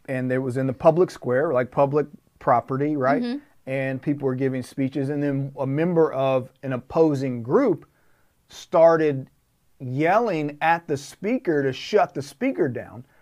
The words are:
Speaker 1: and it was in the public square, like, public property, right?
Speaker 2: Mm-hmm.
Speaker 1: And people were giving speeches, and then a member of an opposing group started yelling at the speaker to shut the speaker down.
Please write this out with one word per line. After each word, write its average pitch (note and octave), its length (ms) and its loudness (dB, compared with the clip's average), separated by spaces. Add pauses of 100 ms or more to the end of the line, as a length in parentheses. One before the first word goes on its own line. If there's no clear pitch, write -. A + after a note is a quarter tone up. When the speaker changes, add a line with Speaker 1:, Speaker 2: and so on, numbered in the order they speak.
Speaker 1:
and B2+ 220 -2
it B2+ 80 2
was C3 180 -4
in C3 100 -2
the B2+ 60 -2
public E3+ 360 4
square, C3+ 440 -2
like, B2 180 0
public C#3+ 360 2 (320)
property, C#3 580 0
right? C3+ 260 2
Speaker 2:
Mm-hmm. A#3+ 160 -6 (280)
Speaker 1:
And C3+ 340 -4
people C#3 260 -4
were B2+ 80 0
giving C3 260 -2
speeches, C3+ 480 -4
and D3 140 -4
then C#3 340 -4
a C#3 80 -4
member D#3 460 2
of C3 400 -2 (100)
an C3 120 -6
opposing C3+ 680 0
group E3 460 0 (640)
started D#3+ 800 4 (500)
yelling D3+ 840 0
at E3 260 0
the D3 80 -2
speaker F3 680 -2
to C3 100 0
shut - 400 0
the C#3+ 80 -6
speaker A3+ 480 -2
down. A2 340 -10 (180)